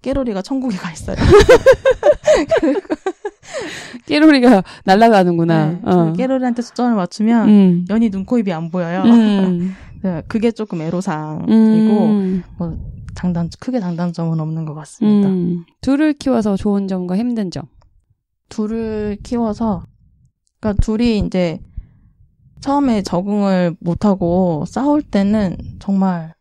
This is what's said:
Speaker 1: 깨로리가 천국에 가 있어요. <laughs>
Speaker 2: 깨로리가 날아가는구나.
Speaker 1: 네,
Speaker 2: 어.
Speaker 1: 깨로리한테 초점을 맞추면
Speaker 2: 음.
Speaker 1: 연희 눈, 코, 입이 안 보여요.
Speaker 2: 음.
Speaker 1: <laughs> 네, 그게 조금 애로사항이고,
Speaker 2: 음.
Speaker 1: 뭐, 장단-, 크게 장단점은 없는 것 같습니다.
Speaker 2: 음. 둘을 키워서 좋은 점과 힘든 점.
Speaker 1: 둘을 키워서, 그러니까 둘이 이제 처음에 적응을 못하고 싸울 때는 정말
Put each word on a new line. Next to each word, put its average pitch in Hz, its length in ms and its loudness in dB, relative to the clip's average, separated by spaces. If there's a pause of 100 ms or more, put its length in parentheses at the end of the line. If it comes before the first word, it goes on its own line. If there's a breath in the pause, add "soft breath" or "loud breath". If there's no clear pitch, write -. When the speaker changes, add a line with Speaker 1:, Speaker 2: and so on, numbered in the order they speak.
Speaker 1:
깨로리가 247 400 -4
천국에 254 340 -4
가 175 160 -10
있어요. - 240 -10
<laughs> 453 1700 4 (1200 loud breath)
Speaker 2:
깨로리가 277 560 6 (220 loud breath)
날아가는구나. 175 800 4
Speaker 1:
네, 175 180 -4
Speaker 2:
어. 170 280 2
Speaker 1:
깨로리한테 254 500 -2
초점을 240 320 -2
맞추면 214 540 0
Speaker 2:
음. 185 420 6
Speaker 1:
연희 226 200 0
눈, 190 140 -6
코, 247 140 0
입이 196 140 -2
안 165 180 -6
보여요. 180 320 -4
Speaker 2:
음. 190 720 4 (140)
Speaker 1:
<laughs> - 140 -16
네, 175 260 -4
그게 226 240 -2
조금 208 300 -8
애로사항이고, 190 1200 0
Speaker 2:
음. 190 380 0 (160)
Speaker 1:
뭐, 165 180 -6 (380)
장단-, 170 440 -4
크게 254 220 -6
장단점은 170 600 -4
없는 160 260 -6
것 147 80 -10
같습니다. 202 540 0
Speaker 2:
음. 175 360 -2 (160)
둘을 285 320 0
키워서 226 440 0
좋은 202 300 -2
점과 180 300 -4
힘든 226 340 -4
점. - 140 -12 (840)
Speaker 1:
둘을 214 720 -6
키워서, 220 640 -4 (760)
그러니까 208 220 0
둘이 220 360 0
이제 175 420 -2 (1000 soft breath)
처음에 269 420 0
적응을 190 760 -2
못하고 175 880 0
싸울 294 360 0
때는 202 540 0 (220)
정말 185 640 -2